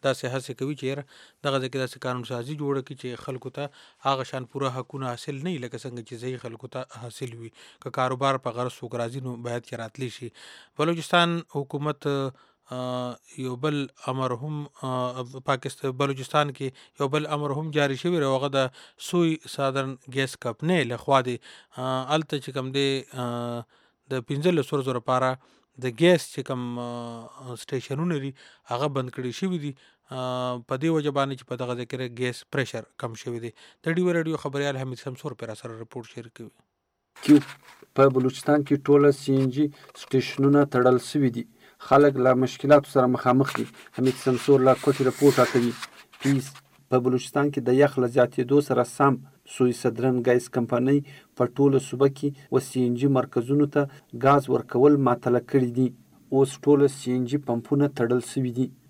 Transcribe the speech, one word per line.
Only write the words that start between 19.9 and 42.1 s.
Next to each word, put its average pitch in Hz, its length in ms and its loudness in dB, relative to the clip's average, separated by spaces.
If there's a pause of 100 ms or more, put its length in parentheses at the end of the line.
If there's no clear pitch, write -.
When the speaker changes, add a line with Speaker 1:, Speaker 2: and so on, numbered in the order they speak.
Speaker 1:
ګیس 135 240 -2
کمپنۍ 151 460 0
له 127 140 -4
خوا 135 240 4
دی. 123 160 -4 (400)
آ، 131 380 -4
هلته 156 220 -4
چې 135 160 -10
کوم 131 180 -6
دی، 139 300 0 (120)
آ، 131 100 -8 (880)
د 131 80 -4
پنځلس 147 540 -2
ورځو 131 220 -2
لپاره 127 420 0 (400)
د 127 120 -10
ګیس 165 320 4 (140)
چې 139 60 -8
کوم، 123 380 -6
آ، 120 760 -12
سټیشنونه 143 640 -4
دي 135 140 -8 (320)
هغه 123 220 -2
بند 131 220 -4
کړي 127 220 -8
شوي 185 260 -4
دي، 143 180 -8 (340)
آ، 127 480 -4
په 131 200 -6
دې 143 80 -4
وجه 156 240 2
باندې 139 260 0
چې - 120 -20
په 127 80 -6
دغه 123 200 -4
ځای 120 100 -6
کې 123 320 -8
ګیس 123 340 -4
پریشر 123 300 -4 (160)
کم 113 160 -8
شوی 120 260 -10
دی. 117 100 -10 (360)
د 165 40 -2
ډیو 175 240 2
راډیو 160 240 -2
خبریال 143 400 -4
حمید 131 200 -8
شمسور 135 340 -10
پر 113 220 -12
سره 113 260 -14
رپورټ 113 260 -12 (100)
شریک 117 180 -16
کوي. 110 160 -16 (720)
Speaker 2:
کیو - 160 8 (580)
په 135 140 6
بلوچستان 131 540 2
کې 143 120 2
ټوله 143 360 6
سی 135 240 0
ان 135 140 2
جی 143 180 0 (340)
سټیشنونه 139 640 2
تړل 127 380 4
شوي 143 260 0
دي. 117 140 -6 (360)
خلک 143 380 6